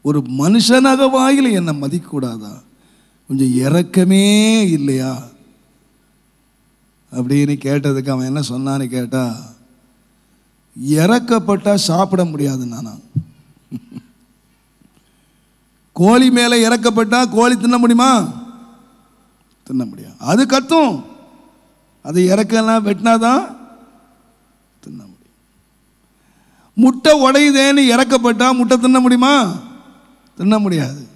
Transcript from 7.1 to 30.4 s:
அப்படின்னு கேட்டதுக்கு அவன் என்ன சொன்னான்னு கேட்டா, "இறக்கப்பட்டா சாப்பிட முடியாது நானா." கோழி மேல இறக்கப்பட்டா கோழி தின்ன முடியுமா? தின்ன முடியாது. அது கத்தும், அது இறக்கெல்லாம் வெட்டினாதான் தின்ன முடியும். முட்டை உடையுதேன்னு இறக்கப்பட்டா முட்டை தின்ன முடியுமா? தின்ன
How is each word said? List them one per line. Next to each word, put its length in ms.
அப்படின்னு 460
கேட்டதுக்கு 520
அவன் 160
என்ன 140
சொன்னான்னு 460
கேட்டா, 500
"இறக்கப்பட்டா 840
சாப்பிட 500
முடியாது 400
நானா." 280
கோழி 380
மேல 240
இறக்கப்பட்டா 600
கோழி 280
தின்ன 200
முடியுமா? 500
தின்ன 220
முடியாது. 320
அது 280
கத்தும், 580
அது 240
இறக்கெல்லாம் 580
வெட்டினாதான் 680
தின்ன 240
முடியும். 300
முட்டை 480
உடையுதேன்னு 640
இறக்கப்பட்டா 580
முட்டை 240
தின்ன 220
முடியுமா? 540
தின்ன 220